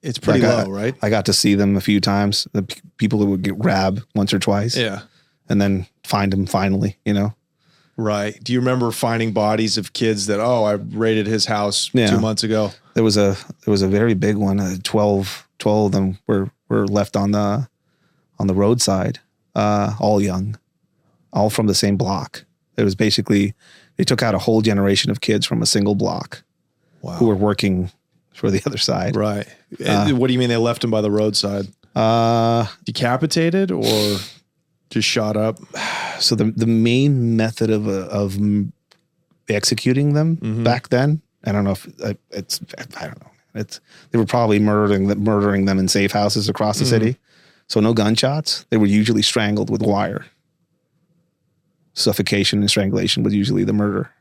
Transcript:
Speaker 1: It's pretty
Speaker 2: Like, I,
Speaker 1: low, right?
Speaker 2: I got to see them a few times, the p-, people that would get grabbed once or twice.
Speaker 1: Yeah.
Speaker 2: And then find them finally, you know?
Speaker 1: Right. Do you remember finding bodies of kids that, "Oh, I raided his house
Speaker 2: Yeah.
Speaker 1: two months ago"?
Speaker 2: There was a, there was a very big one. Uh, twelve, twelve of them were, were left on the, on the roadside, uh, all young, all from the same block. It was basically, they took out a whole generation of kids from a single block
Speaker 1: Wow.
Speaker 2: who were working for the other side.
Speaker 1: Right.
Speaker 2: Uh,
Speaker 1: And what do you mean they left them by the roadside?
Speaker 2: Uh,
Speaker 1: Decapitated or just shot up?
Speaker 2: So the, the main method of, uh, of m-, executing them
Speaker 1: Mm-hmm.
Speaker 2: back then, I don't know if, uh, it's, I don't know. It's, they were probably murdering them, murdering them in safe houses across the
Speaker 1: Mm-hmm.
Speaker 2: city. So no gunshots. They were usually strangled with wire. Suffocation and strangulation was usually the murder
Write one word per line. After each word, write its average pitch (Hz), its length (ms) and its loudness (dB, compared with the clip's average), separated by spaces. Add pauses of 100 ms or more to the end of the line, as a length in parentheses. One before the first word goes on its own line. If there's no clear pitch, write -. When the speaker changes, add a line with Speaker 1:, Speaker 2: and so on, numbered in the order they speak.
Speaker 1:
It's 139 160 -6
pretty 117 240 2
Speaker 2:
Like, 107 100 4
I, 113 120 2
Speaker 1:
low, 98 80 -6
right? 110 300 -4
Speaker 2:
I 107 100 0
got 107 160 2
to 101 60 2
see 101 220 2
them 101 220 2
a 95 40 0
few 101 200 2
times, 101 520 0
the 101 100 -2
p-, - 180 -12 (160)
people 107 220 0
that 104 80 4
would 95 160 0
get 98 160 -4
grabbed 98 420 0 (140)
once 101 180 0
or 98 60 2
twice. 101 360 -2
Speaker 1:
Yeah. 107 260 -4 (460)
Speaker 2:
And 101 140 2
then 98 240 0 (180)
find 98 300 0
them 95 140 0
finally, 98 580 0
you 107 80 0
know? 101 220 -2 (640)
Speaker 1:
Right. 104 460 -4
Do 120 100 -6
you 127 60 2
remember 123 320 0
finding 113 400 -2
bodies 107 460 0
of 95 160 -8
kids 107 340 0
that, 104 120 -2
"Oh, 117 240 2
I 104 100 2
raided 107 540 -2
his 107 180 0
house 104 480 -2
Speaker 2:
Yeah. 117 140 4
Speaker 1:
two 98 120 4
months 110 240 0
ago"? 107 280 0 (240)
Speaker 2:
There 117 80 2
was 107 140 4
a, 98 200 2 (260)
there - 80 0
was 98 120 2
a 95 40 2
very 104 280 2
big 101 220 0
one. 98 220 0
Uh, 95 240 -4
twelve, 101 640 0 (120)
twelve 107 280 2
of 95 40 0
them 95 340 0
were, 98 240 -2 (200)
were 107 180 0
left 101 280 -2
on 101 160 0
the, 104 360 0 (720)
on 101 80 -2
the 92 80 0
roadside, 101 640 0 (360)
uh, 104 440 0
all 104 220 2
young, 101 360 -4 (760)
all 104 180 2
from 110 160 0
the 98 80 2
same 101 220 2
block. 95 480 -4 (320)
It 117 60 2
was 95 120 2
basically, 104 580 0 (440)
they - 60 0
took 127 200 0
out 110 100 2
a 92 60 0
whole 110 220 2
generation 98 500 2
of 104 100 -4
kids 107 240 0
from - 160 -2
a 110 60 -2
single 104 260 2
block - 500 -4 (580)
Speaker 1:
Wow. - 160 -10
Speaker 2:
who 127 100 4
were 104 80 4
working 95 560 0 (420)
for - 160 -4
the 95 160 0
other - 120 -4
side. - 380 -2
Speaker 1:
Right. 104 300 -2 (340)
Speaker 2:
Uh, - 40 -10 (240)
Speaker 1:
And 135 100 0
what 127 100 2
do 127 60 2
you 123 60 0
mean 123 100 0
they 117 80 2
left 117 240 0
them 117 100 -2
by 110 100 0
the 104 100 0
roadside? 101 560 -2 (280)
Speaker 2:
Uh, 113 720 2 (200)
Speaker 1:
Decapitated 160 840 0
or 107 460 0 (720)
just 110 180 -2
shot 107 300 -2
up? 107 220 -2 (600)
Speaker 2:
So - 160 2
the, 110 100 0
the 113 220 0
main 117 680 2
method 110 360 0
of, 107 160 0
uh, 95 240 -4
of 101 260 -2
m-, 104 340 0 (800)
executing 127 640 0
them 160 240 2
Speaker 1:
Mm-hmm. 113 260 -4
Speaker 2:
back 120 260 0
then, 143 320 2 (220)
I 104 80 -2
don't 104 120 0
know 98 80 0
if, 95 160 -6 (160)
uh, 104 100 -4 (180)
it's, - 280 -10 (400)
I 80 80 -10
don't - 140 -16
know. - 100 -20 (240)
It's, 107 240 -10 (320)
they 120 80 2
were 110 60 2
probably 110 340 2
murdering 104 480 2
them, 101 160 -2
murdering 101 420 2
them 95 140 2
in 95 80 0
safe 98 240 0
houses 104 380 0
across 107 280 -2
the 143 80 0
Speaker 1:
Mm-hmm. 131 60 0
Speaker 2:
city. 113 260 2 (500)
So - 120 0
no 110 140 4
gunshots. 113 760 0
They 113 80 2
were 107 80 4
usually 107 380 4
strangled 107 460 0
with 110 120 -2
wire. 101 440 -2 (1700)
Suffocation 101 680 0
and 101 100 0
strangulation 104 540 0
was 104 100 0
usually 101 300 0
the 104 100 -2
murder 104 480 -2